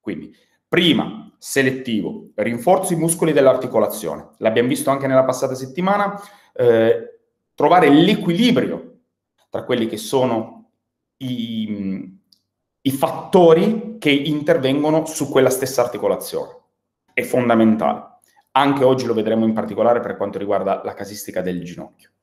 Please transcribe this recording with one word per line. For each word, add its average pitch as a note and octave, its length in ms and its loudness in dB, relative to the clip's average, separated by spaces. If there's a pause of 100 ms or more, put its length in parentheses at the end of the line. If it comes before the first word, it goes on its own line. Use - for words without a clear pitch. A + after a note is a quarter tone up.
Quindi, - 340 -12 (320)
prima, D#3+ 720 0
selettivo, B2+ 960 -4
rinforzo A#2+ 580 0
i E3+ 40 -2
muscoli D#3+ 360 0
dell'articolazione. A#2 1040 0
L'abbiamo A#2 300 0
visto C3+ 220 -2
anche C3+ 160 -2
nella C3 180 4
passata C3 300 -2
settimana, F#3+ 680 -4 (340)
eh, A#2+ 680 2 (340)
trovare D#3+ 340 4
l'equilibrio E3+ 1000 2 (600)
tra - 140 -8
quelli A#2 220 -2
che G#2+ 100 -6
sono A#2 760 -4 (480)
i, A2 1000 -8 (640)
i C3+ 80 -2
fattori E3+ 1080 2
che D3+ 120 0
intervengono D3 960 0
su - 220 -8
quella C3 220 4
stessa B2+ 320 -2
articolazione. G2 760 -4 (560)
È B2 100 -4
fondamentale, A2+ 960 2 (340)
anche C#3 320 2
oggi B2 220 2
lo A#2 80 -2
vedremo A2 300 0
in A2 80 2
particolare A2 480 0
per - 160 -8
quanto G2+ 220 -6
riguarda G2 460 -2
la G2+ 100 -8
casistica G2+ 480 -10
del F2+ 220 -6
ginocchio. - 460 -18 (120)